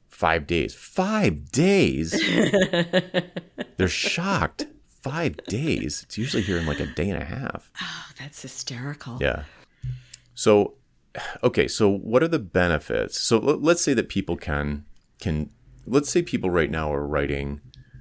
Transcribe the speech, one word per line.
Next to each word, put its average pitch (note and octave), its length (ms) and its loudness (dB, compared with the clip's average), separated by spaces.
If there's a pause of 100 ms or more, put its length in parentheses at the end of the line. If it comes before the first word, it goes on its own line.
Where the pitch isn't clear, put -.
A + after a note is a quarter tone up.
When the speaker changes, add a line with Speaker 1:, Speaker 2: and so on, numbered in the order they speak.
Speaker 1:
"Five E2 380 0
days." D#2+ 280 0
Five F#3 760 -2
days? D#2+ 600 4
Speaker 2:
<laughs> F3+ 1700 0
Speaker 1:
They're F#2 100 2
shocked. E3+ 800 -2 (340)
Five D3+ 360 -2 (100)
days? A#2 560 -2
It's - 140 -12
usually A#2+ 240 0
here F2+ 160 0
in, E2 80 0
like, D2 140 -2
a D2 80 -2
day E2+ 220 -2
and D2+ 120 -2
a C#2 40 -6
half. - 440 -8 (120)
Speaker 2:
Oh, E3+ 240 -10 (140)
that's C#3 220 -14
hysterical. B2+ 800 -10
Speaker 1:
Yeah. C#2 220 -2 (920)
So, G#2 420 4 (680)
okay, G2+ 240 4
so - 220 2
what A2 340 2
are E3 40 2
the C3 120 0
benefits? E2+ 800 0
So A2+ 200 4
l-, D3 180 2
let's D#3+ 260 4
say D3 100 2
that A2+ 160 0
people F#2+ 260 -2
can, D2 500 -2 (340)
can, D#2 320 -2 (340)
let's C#3+ 240 2
say F3 140 2
people A#2+ 260 -2
right E2+ 220 2
now D#2 200 -2
are D2 140 -2
writing C#2+ 560 -2 (400)